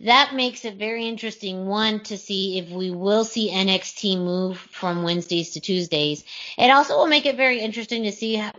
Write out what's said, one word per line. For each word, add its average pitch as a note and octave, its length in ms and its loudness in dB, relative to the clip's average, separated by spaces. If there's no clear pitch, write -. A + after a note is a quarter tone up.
that C4+ 340 6
makes B3+ 300 -2
it A3 100 -8
very A3+ 320 -4
interesting, G#3 600 -6
one, G#3+ 380 0
to G#3 140 -10
see F#3+ 400 -4
if E3+ 120 -8
we F#3 200 -4
will G3 340 2
see G#3+ 260 -2
N F#3+ 180 2
X F#3 240 0
T F#3+ 240 -2
move F3+ 420 -2
from F3 460 -4
Wednesdays E3+ 460 -2
to D#3 100 -10
Tuesdays. D#3+ 640 0
It B3 120 6
also C#4+ 260 6
will D4+ 100 6
make D4+ 180 4
it C#4 120 0
very B3 240 2
interesting A3 420 -4
to G#3 100 -2
see A3 240 -4
h-, G#3+ 220 -4